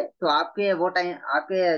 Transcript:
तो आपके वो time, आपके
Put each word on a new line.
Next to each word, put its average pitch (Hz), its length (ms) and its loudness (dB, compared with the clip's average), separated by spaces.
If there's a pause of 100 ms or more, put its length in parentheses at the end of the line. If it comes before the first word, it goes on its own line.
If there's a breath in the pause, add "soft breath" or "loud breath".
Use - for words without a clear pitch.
(200)
तो 175 80 0
आपके 165 460 0
वो 170 160 0
time, 175 240 -2 (200)
आपके 185 220 -2 (220)